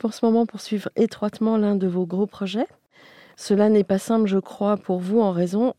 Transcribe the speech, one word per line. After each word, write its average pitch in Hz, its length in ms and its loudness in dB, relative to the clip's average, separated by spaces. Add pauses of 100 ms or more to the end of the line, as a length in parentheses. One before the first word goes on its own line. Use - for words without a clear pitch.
en 220 80 -2
ce - 140 -6
moment 226 200 4
pour 214 140 -16
suivre - 380 -6
étroitement 220 600 0
l'un 208 180 2
de 190 120 0
vos 180 180 -2
gros 180 220 -2
projets. 202 400 -6 (720)
Cela 208 320 2
n'est 208 160 4
pas 190 140 0
simple, 220 280 0
je 190 120 0
crois, 202 360 -2
pour 185 240 -4
vous 196 220 2
en 202 100 2
raison 180 480 0